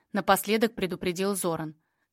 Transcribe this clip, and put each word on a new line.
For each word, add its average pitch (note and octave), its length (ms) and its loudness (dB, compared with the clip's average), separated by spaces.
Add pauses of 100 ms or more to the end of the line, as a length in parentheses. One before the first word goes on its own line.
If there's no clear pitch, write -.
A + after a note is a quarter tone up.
(120)
напоследок G#3 640 2
предупредил F#3 580 -2
Зоран. D#3+ 400 -4 (380)